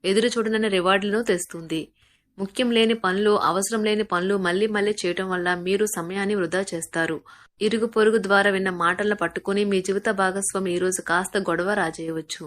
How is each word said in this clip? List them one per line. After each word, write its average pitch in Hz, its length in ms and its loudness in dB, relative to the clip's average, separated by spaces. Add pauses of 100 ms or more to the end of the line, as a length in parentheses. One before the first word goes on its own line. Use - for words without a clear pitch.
ఎదురు 226 260 4
చూడనన్న 220 420 0
రివార్డులను 196 520 2
తెస్తుంది. 165 540 -4 (580)
ముఖ్యం 240 340 -2
లేని 226 280 4
పనులు, 196 280 2 (180)
అవసరం 196 380 0
లేని 214 240 0
పనులు 185 240 0 (100)
మళ్ళీ 190 300 2
మళ్ళీ 208 260 0
చేయటం 185 320 -2
వల్ల 180 160 -2 (160)
మీరు 196 200 2 (120)
సమయాన్ని 196 420 -2
వృధా 180 220 0 (100)
చేస్తారు. 165 460 -4 (480)
ఇరుగు 220 300 0
పొరుగు 220 300 4
ద్వారా 202 280 4
విన్న 190 160 0 (140)
మాటలను 202 360 0
పట్టుకుని 196 520 -2
మీ 190 160 2
జీవిత 202 220 0 (120)
భాగస్వామి 190 540 -2
ఈ - 80 -2
రోజు 185 260 -2
కాస్త 180 280 0 (100)
గొడవ 175 340 0
రాజేయవచ్చు. 160 640 -6